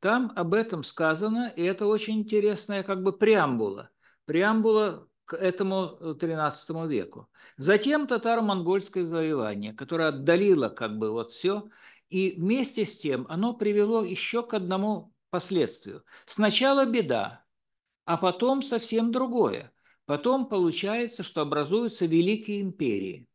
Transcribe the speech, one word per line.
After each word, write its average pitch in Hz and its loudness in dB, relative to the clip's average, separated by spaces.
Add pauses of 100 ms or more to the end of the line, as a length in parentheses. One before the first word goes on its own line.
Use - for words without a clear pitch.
Там 226 0
об 175 0
этом 220 -2
сказано, 202 0
и 170 -4
это 185 0
очень 214 0
интересная 208 0
как 190 -2
бы 190 2
преамбула. 139 2 (340)
Преамбула 214 2 (180)
к 170 -8
этому, 185 -2
э, 160 -8
тринадцатому 160 -4
веку. 117 -4 (300)
Затем 214 4
татаро-монгольское 196 0
завоевание, 127 -2
которое 160 -2
отдалило 156 4
как 107 -6
бы 107 0
вот 113 -4
все, 208 -2 (400)
и 185 0
вместе 220 0
с - -8
тем 127 -2
оно 226 -2
привело 208 2
еще 190 -4
к 233 -6
одному 190 -2 (160)
последствию. 175 -2 (220)
Сначала 262 4
беда, 143 0 (640)
а 170 2
потом 208 2
совсем 226 -2
другое. 233 0 (360)
Потом 240 0
получается, 202 -2
что 160 -4
образуются 151 0
великие 202 0
империи. 113 -4